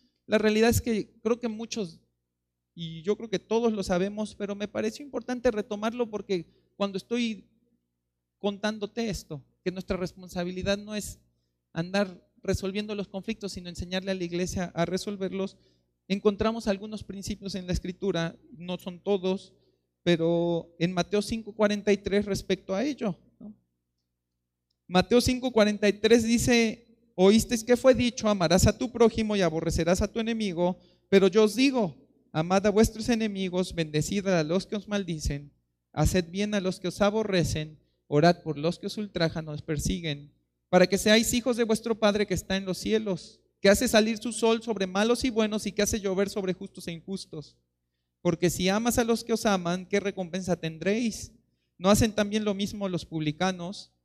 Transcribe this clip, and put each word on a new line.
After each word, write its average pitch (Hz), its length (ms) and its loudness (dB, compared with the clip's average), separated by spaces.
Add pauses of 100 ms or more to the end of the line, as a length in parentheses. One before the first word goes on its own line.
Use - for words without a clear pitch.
(260)
la 214 140 2
realidad 214 320 4
es - 100 0
que - 400 -4
creo 233 180 -2
que 240 80 -6
muchos, 214 540 -8 (720)
y 165 300 -12
yo 202 120 0
creo 226 140 -10
que 185 80 -2
todos 226 360 0
lo 202 100 -2
sabemos, 202 500 -2
pero 202 220 -6
me 202 120 -6
pareció 220 380 -4
importante 254 460 -2
retomarlo 214 580 -4
porque 190 380 -4 (300)
cuando 196 200 -4
estoy 226 500 -4 (920)
contándote 208 720 -4
esto, 151 340 -12 (180)
que 185 60 -6
nuestra 185 280 -6
responsabilidad 185 840 -6
no 208 160 -12
es - 240 -10 (520)
andar 185 560 -4 (140)
resolviendo 196 540 -4
los 196 120 -6
conflictos, 202 440 -8
sino 175 180 -12
enseñarle 185 400 -6
a 190 60 -2
la 185 80 -6
iglesia 175 500 -4
a 165 120 0
resolverlos, 190 720 -4 (500)
encontramos 214 600 0
algunos 208 360 -4
principios 196 500 -10
en 185 140 -8
la 180 60 0
Escritura, 175 600 -2 (220)
no 175 220 -8
son 175 200 -12
todos, 190 540 -2 (480)
pero 170 800 2
en 175 120 0
Mateo 185 300 0
cinco 214 320 -6
cuarenta 208 400 2
y 202 40 2
tres 202 280 0
respecto 190 480 -4
a 202 100 -2
ello, 247 320 -4 (240)
¿no? 214 140 -18 (1400)
Mateo 185 300 4
cinco 254 300 0
cuarenta 208 360 2
y 196 60 4
tres 220 300 4
dice, 233 880 0
"Oísteis 220 500 4
que 247 140 4
fue 262 160 8
dicho, 233 340 -2
amarás 185 380 4
a 208 100 4
tu 247 160 -4
prójimo 220 440 2
y 196 60 2
aborrecerás 165 600 0
a 202 100 -2
tu - 80 -6
enemigo, 202 600 -2 (300)
pero 190 180 8
yo 214 160 6
os 214 120 2
digo, 247 400 2 (360)
amad 185 340 2
a 208 60 4
vuestros 220 380 2
enemigos, 190 680 -2
bendecid 160 500 -2
a 180 180 2
los 175 220 0
que - 100 -8
os 202 120 -8
maldicen, 156 680 -4 (380)
haced 170 400 2
bien 208 240 -2
a 202 40 0
los 180 200 -2
que - 80 -6
os 190 140 -4
aborrecen, 185 760 0 (300)
orad 165 340 4
por 151 160 -6
los 160 220 -2
que 202 80 -8
os - 100 -10
ultrajan, 170 500 -4
os 151 140 -8
persiguen, 151 720 -4 (360)
para 185 180 6
que 196 100 0
seáis 220 380 4
hijos 240 200 0
de 233 100 0
vuestro 220 340 0
Padre 208 260 2
que 190 80 -4
está 190 240 -2
en 196 80 -6
los 185 140 -4
cielos, 208 600 -4 (200)
que 196 80 6
hace 214 180 6
salir 220 300 4
su 233 140 -8
sol 226 320 0
sobre 196 240 -4
malos 214 360 0
y 262 60 0
buenos 214 380 0
y 196 40 -6
que 202 120 0
hace 220 160 0
llover 196 320 -2
sobre 185 240 -2
justos - 320 -16
e 175 60 -8
injustos. 165 600 -12 (680)
Porque 175 280 2
si 180 200 0
amas 226 280 2
a 247 60 4
los 226 200 0
que 226 100 -4
os 220 120 0
aman, 185 400 0
¿qué 202 140 0
recompensa 185 600 -4
tendréis? 196 720 -4 (460)
¿No 185 140 4
hacen 214 240 6
también 214 280 0
lo 202 120 0
mismo 202 340 -4
los 175 160 -4
publicanos?" 170 880 -4 (120)